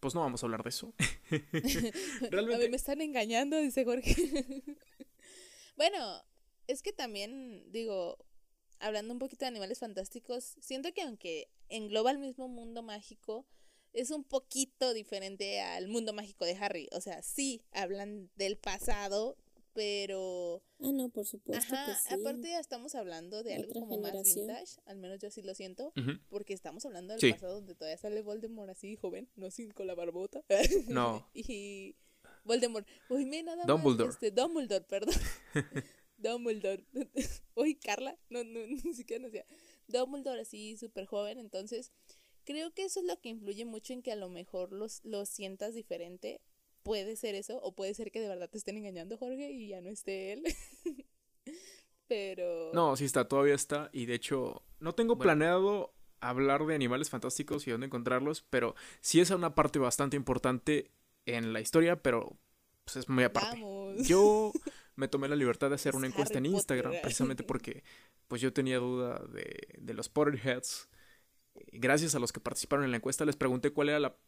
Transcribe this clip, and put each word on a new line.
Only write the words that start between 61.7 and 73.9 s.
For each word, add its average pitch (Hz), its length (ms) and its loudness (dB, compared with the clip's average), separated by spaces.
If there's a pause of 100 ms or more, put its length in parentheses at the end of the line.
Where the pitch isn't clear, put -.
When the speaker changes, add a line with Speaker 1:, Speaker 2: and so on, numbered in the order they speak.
Speaker 1:
pero, 117 340 2 (480)
pues, - 120 -8
es 127 120 -6
muy 127 160 6
aparte. 123 360 2
Speaker 2:
Vamos. 196 480 -2
Speaker 1:
Yo 208 440 10 (440)
me 135 120 0
tomé 139 200 2
la 147 80 2
libertad 135 320 4
de 139 80 2
hacer 139 140 0
Speaker 2:
Es 131 60 2
Speaker 1:
una 131 120 0
encuesta 139 300 0
Speaker 2:
Harry 135 100 2
Speaker 1:
en 185 60 4
Instagram, 127 360 2
Speaker 2:
Potter. - 120 -4
Speaker 1:
precisamente - 420 0
porque, - 400 -4 (440)
pues, 120 140 -4
yo 131 100 4
tenía 131 260 2
duda 123 420 0 (120)
de, - 360 -10 (100)
de - 160 -8
los - 140 -6
Potterheads. 135 800 0 (840)
Gracias 139 420 4
a 139 40 0
los 120 140 0
que 113 80 -8
participaron 139 440 0
en 131 60 2
la 120 80 0
encuesta, 131 260 0
les 147 120 2
pregunté 127 340 2
cuál 147 200 2